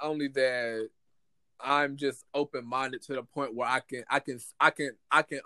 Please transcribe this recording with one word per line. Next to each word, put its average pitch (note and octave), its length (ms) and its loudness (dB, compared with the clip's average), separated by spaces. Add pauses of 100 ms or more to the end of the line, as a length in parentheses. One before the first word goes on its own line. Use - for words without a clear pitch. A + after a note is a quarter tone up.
only D3+ 280 -2
that B2 600 0 (760)
I'm C#3+ 300 2
just C#3 380 -4
open-minded C3 720 -4
to C#3+ 100 -8
the B2 100 -4
point B2+ 320 -4
where A#2+ 140 0
I C3 100 2
can, B2+ 300 -10
I C#3 100 4
can, B2+ 180 -8 (220)
I D#3 100 8
can, D3 220 -4 (180)
I D#3 120 6
can C#3+ 240 -2